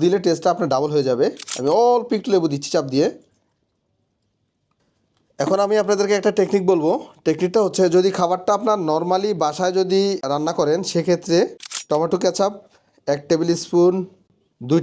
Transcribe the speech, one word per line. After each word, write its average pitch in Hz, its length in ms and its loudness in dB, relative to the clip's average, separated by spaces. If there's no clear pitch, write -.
দিলে 180 220 2
টেস্টটা 165 300 0
আপনার 170 200 -2
ডাবল 147 200 0
হয়ে 139 140 0
যাবে। 127 180 2
আমি 131 100 -2
অল্প 240 160 -2
একটু 196 160 -8
লেবু 170 180 2
দিচ্ছি 143 220 -6
চাপ 151 200 -2
দিয়ে। 147 120 2
এখন 170 260 0
আমি 202 180 0
আপনাদেরকে 202 380 0
একটা 208 180 2
টেকনিক 196 320 2
বলবো। 165 200 2
টেকনিকটা 175 380 0
হচ্ছে, 190 180 0
যদি 185 120 4
খাবারটা 180 400 0
আপনার 214 200 0
normally 180 400 0
বাসায় 180 360 -2
যদি 190 200 2
রান্না 151 260 -2
করেন, 160 200 0
সেক্ষেত্রে 170 480 0
টমেটো 165 320 0
কেচাপ 190 300 0
এক 143 140 -4
টেবিল 170 220 2
স্পুন, 175 300 2
দুই 143 220 0